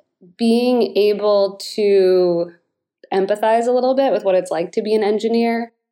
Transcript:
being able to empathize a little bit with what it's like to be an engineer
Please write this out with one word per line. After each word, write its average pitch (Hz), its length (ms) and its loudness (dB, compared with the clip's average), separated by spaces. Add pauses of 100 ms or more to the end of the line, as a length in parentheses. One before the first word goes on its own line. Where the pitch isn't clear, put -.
(380)
being 233 580 0
able 202 600 0 (160)
to 185 800 2 (600)
empathize 208 540 0
a 247 40 -2
little 254 240 0
bit 262 180 0
with 196 120 -2
what 190 100 2
it's 180 160 0
like 170 220 -6
to 220 100 -4
be 214 120 -2
an 214 100 0
engineer 233 680 -2 (200)